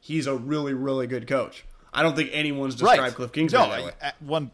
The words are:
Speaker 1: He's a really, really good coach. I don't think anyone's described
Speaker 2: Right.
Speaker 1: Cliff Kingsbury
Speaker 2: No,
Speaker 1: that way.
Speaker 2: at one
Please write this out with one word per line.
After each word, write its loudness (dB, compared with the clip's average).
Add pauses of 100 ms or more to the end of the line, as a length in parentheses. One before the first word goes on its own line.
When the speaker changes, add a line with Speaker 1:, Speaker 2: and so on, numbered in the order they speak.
Speaker 1:
He's -2
a 0
really, -2
really 0
good -6
coach. -2 (300)
I 2
don't 2
think -2
anyone's -2
described 6
Speaker 2:
Right. 0
Speaker 1:
Cliff -8
Kingsbury 4
Speaker 2:
No, 2
Speaker 1:
that -6
way. -8 (100)
Speaker 2:
at -8
one -4